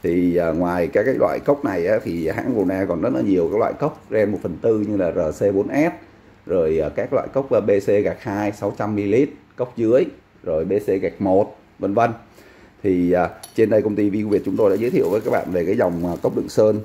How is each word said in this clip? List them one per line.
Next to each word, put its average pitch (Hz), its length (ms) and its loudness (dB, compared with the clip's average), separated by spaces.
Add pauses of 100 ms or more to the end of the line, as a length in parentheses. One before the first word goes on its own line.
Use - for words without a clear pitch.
Thì, 90 320 2
ờ, 85 180 2
ngoài 87 340 0
các 104 160 0
cái 127 120 0
loại 82 240 0
cốc 143 260 -2
này 90 220 -2
á, 107 160 2
thì 85 240 -4
hãng 117 300 -4
Rona 95 280 0
còn 85 160 -2
rất 123 120 0
là 131 80 -2
nhiều 92 300 2
các 101 60 -2
loại 110 220 0
cốc - 320 -4
ren 107 200 2
một 92 120 -4
phần 90 180 -6
tư 110 180 2
như 104 180 -2
là 87 140 0
R 90 80 -2 (120)
C 101 240 0
bốn 101 140 2
S, 151 220 2 (540)
rồi, 80 320 2
ờ, 76 120 -2
các 107 240 -6
loại - 200 -2
cốc, 135 160 -2
ờ, 110 120 2
B 104 80 -2 (100)
C 98 80 -4
gạch 101 360 0
hai 104 280 -4
sáu 104 260 -6
trăm 107 180 -4
mi-li-lít 104 340 2 (260)
cốc - 220 -6
dưới, 120 280 4 (380)
rồi 82 220 -2
B 95 140 -2
C 98 220 -2
gạch 92 200 -4
một, 98 360 2 (220)
vân 98 140 -2
vân. 117 180 2 (720)
Thì, 90 280 2
ờ, 87 180 2 (260)
trên 110 140 2
đây 107 120 4
công 107 140 -2
ty 104 140 2
Vigo 104 200 -4
Việt 101 160 2
chúng 95 120 -4
tôi 107 120 4
đã 95 60 2
giới 113 140 -2
thiệu 107 200 0
với 107 120 0
các 117 100 -2
bạn 98 200 -2
về 87 140 0
cái 98 120 0
dòng, 87 280 0
ờ, 85 160 -4
cốc - 140 -2
đựng 107 140 -4
sơn 107 360 2